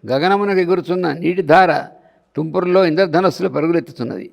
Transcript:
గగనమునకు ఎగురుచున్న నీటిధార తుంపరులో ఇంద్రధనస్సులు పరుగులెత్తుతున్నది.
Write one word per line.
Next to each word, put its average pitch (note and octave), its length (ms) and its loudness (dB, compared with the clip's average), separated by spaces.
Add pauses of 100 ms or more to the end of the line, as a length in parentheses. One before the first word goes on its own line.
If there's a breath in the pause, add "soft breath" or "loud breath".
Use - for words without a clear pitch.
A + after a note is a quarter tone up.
(120)
గగనమునకు F#3+ 480 0
ఎగురుచున్న F3 540 -2
నీటిధార E3+ 720 2 (480 soft breath)
తుంపరులో F3+ 500 0
ఇంద్రధనస్సులు F3 640 0
పరుగులెత్తుతున్నది. C#3+ 840 -4